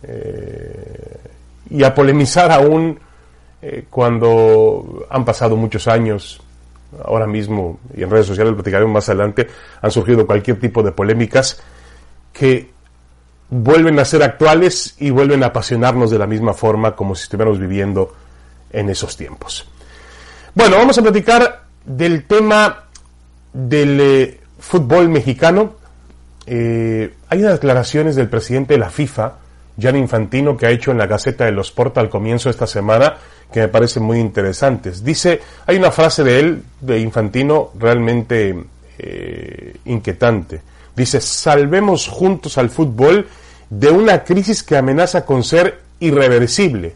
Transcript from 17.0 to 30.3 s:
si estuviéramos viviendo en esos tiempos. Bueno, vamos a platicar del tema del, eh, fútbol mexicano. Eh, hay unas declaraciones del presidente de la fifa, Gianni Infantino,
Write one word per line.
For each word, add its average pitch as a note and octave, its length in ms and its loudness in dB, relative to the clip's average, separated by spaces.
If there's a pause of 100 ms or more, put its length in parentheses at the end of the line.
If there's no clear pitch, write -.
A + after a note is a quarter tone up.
si - 80 -12
estuviéramos G#2+ 360 -2
viviendo F#2+ 560 -4 (560)
en G#2 200 -4
esos - 260 -8
tiempos. - 500 -16 (880)
Bueno, A3 220 4
vamos A#3+ 220 4
a A#3 40 2
platicar A3+ 600 2 (200)
del D3+ 420 -2
tema G#3+ 600 2 (720)
del, C#3 440 0
eh, C3+ 420 2 (180)
fútbol E3+ 500 2
mexicano. E3 680 0 (680)
Eh, A2+ 680 -4 (140)
hay E3+ 120 -2
unas G#3 140 2
declaraciones C#3+ 600 0
del B2 120 0
presidente B2+ 460 -2
de C3 60 2
la F#2+ 100 -4
fifa, - 480 -6 (400)
Gianni B2+ 200 0
Infantino, B2 600 -2